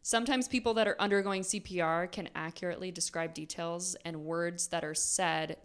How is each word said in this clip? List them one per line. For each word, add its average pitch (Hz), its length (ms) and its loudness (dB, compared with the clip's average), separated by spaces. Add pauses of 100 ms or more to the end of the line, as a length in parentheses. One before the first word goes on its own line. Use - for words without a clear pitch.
Sometimes 247 460 2
people 233 260 2
that 220 140 4
are - 100 2
undergoing 196 440 2
C 196 180 -2
P 180 180 -4
R 165 280 2
can 180 280 -8
accurately 170 560 -4
describe 165 440 -2
details 170 680 -4
and 160 220 -6
words 170 440 -2
that 170 140 0
are 156 120 -4
said 160 720 0